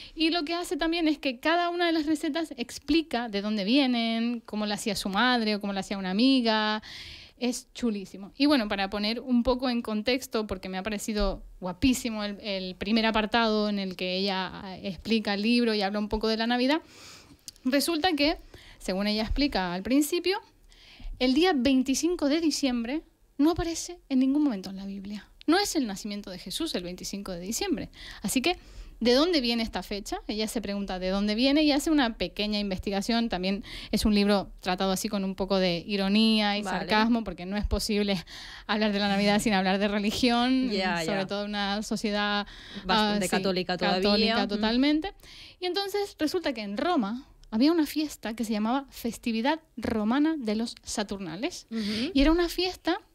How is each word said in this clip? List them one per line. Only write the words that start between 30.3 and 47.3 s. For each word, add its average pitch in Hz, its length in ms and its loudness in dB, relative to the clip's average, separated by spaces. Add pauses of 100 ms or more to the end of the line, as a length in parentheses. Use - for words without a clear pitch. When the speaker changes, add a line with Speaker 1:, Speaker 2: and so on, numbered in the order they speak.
Speaker 1:
se 220 140 -4
pregunta 202 380 -6
de 185 100 -2
dónde 202 260 0
viene 269 280 4
y 294 100 4
hace 294 180 0
una 254 260 2
pequeña 208 420 -2
investigación. 208 680 -2
También 190 360 -2 (280)
es - 140 2
un 214 100 6
libro 202 360 4 (100)
tratado 190 320 0
así 196 160 -2
con 196 160 -2
un 190 100 -4
poco 196 240 0
de 175 260 0
ironía 208 720 4
y 208 40 -4
Speaker 2:
Vale. 185 180 -2
Speaker 1:
sarcasmo, 220 460 2
porque 175 200 -8
no 196 120 -4
es 202 100 -2
posible 202 560 0 (440)
hablar 214 260 0
de 202 60 0
la 202 100 0
Navidad 202 320 4
sin 220 120 2
hablar 190 260 2
de 208 100 2
religión, 240 840 2
Speaker 2:
Ya, 185 320 0
Speaker 1:
sobre 196 180 -2
Speaker 2:
ya. 190 60 -4
Speaker 1:
todo 202 160 -4
en 208 60 -6
una 202 340 -2
sociedad, 208 640 -2 (380)
Speaker 2:
Bastante 208 400 4
Speaker 1:
ah, - 20 2
sí, - 80 -6
Speaker 2:
católica 185 420 0
todavía. 185 240 2
Speaker 1:
católica 208 440 4
Speaker 2:
Mm. - 20 -2
Speaker 1:
totalmente. 262 640 2 (460)
Y 359 60 -4
entonces 392 540 -2
resulta 311 340 0
que 220 80 -8
en 202 160 -8
Roma 269 500 0 (240)